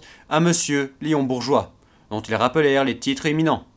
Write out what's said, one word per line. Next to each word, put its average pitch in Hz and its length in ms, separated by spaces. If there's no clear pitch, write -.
à 151 100
Monsieur 147 640
Léon 151 220
Bourgeois, 123 500
dont 104 100
ils 110 140
rappelèrent 139 480
les 120 160
titres 135 260
éminents. 156 400